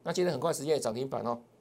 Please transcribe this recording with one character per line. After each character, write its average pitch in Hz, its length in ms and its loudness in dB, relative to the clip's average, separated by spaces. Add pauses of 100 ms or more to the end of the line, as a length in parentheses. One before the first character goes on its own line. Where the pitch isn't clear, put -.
那 165 80 -4
今 180 140 2
天 175 60 2
很 139 80 -2
快 165 120 2
时 139 120 -2
间 151 120 4
也 135 40 2
涨 113 140 0
停 127 140 -4
板 123 160 -4
哦， 120 160 -2 (220)